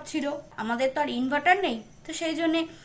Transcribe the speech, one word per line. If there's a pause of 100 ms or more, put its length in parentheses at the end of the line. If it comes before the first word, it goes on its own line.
ছিল, (260)
আমাদের
তো
আর
ইনভার্টার
নেই, (240)
তো
সেই
জন্যে (180)